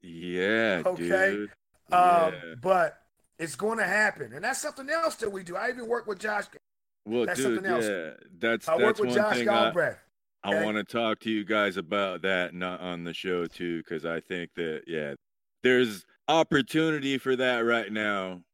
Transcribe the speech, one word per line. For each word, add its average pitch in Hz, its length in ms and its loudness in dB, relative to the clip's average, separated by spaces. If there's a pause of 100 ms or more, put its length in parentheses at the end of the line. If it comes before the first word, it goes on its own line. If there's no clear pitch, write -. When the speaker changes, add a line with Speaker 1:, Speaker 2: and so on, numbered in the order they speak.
Speaker 1:
Yeah, 90 840 0
Speaker 2:
Okay? - 100 2
Speaker 1:
dude. 95 560 0 (400)
Speaker 2:
Um, 175 520 4
Speaker 1:
Yeah. 160 180 -14
Speaker 2:
but 180 400 2 (360)
it's 160 180 -8
gonna 220 300 -2
happen. 185 480 -2
And 156 120 -10
that's 254 160 -2
something 277 280 -10
else 320 280 0
that 220 140 -4
we 185 120 -8
do. 175 140 -10
I 220 120 -2
even 247 180 -8
work 233 200 -4
with 208 120 -6
Josh. 208 260 -4 (600)
Speaker 1:
Well, 113 200 2
Speaker 2:
That's 90 120 -2
Speaker 1:
dude, 127 160 2
Speaker 2:
something 107 120 -2
else. 117 240 0
Speaker 1:
yeah. 82 240 -6 (240)
That's, 113 300 0
Speaker 2:
I 165 100 2
work - 100 4
Speaker 1:
that's - 120 2
Speaker 2:
with 131 100 2
Speaker 1:
one 123 60 0
Speaker 2:
Josh 196 200 4
Speaker 1:
thing 117 160 2
I, 113 220 4
Speaker 2:
Galbraith, 151 240 0 (460)
Speaker 1:
I 196 80 0
Speaker 2:
okay? 107 120 2
Speaker 1:
wanna 107 200 0
talk 113 380 -2
to 110 100 -4
you 107 140 0
guys 101 320 2
about 92 460 -2
that, 90 300 0
not 90 280 -6
on 87 220 -6
the 85 100 -8
show 90 340 -2
too, 85 360 -6
'cause 80 220 -8
I 82 160 -4
think 87 340 -8
that, 80 320 -6
yeah, 76 280 -6 (480)
there's 123 420 2 (220)
opportunity 151 920 2
for 131 160 0
that 127 240 2
right 117 320 2
now 98 520 -2 (100)